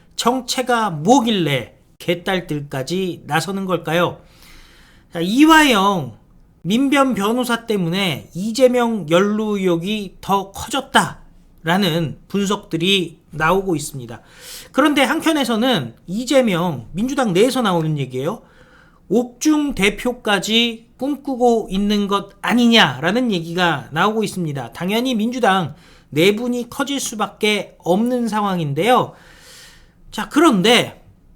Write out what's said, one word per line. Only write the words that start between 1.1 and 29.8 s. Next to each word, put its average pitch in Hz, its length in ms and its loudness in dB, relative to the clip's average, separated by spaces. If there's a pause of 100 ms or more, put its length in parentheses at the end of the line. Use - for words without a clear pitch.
개딸들까지 175 1300 -6
나서는 165 400 -4
걸까요? 165 560 -2 (920)
자, 170 100 -6
이화영 202 1000 4 (440)
민변 262 480 2
변호사 226 520 -2
때문에 180 680 -2
이재명 226 760 2
연루 208 480 2
의혹이 190 640 -2
더 196 300 -2
커졌다라는 170 1700 -2 (100)
분석들이 196 880 -2 (120)
나오고 175 440 0
있습니다. 123 460 -10 (500)
그런데 294 320 2
한켠에서는 240 960 0 (100)
이재명, 196 840 0
민주당 233 400 -2
내에서 247 280 2
나오는 165 360 0
얘기예요. 131 460 -6 (640)
옥중 285 680 0
대표까지 220 1200 -2
꿈꾸고 247 720 0
있는 202 380 0
것 196 220 -2 (120)
아니냐라는 208 920 2
얘기가 170 580 -2
나오고 208 320 0
있습니다. 147 480 -6
당연히 233 440 -2
민주당 214 600 0 (360)
내분이 233 580 0
커질 285 320 -4
수밖에 208 800 -4
없는 233 500 0
상황인데요. 190 840 0 (960)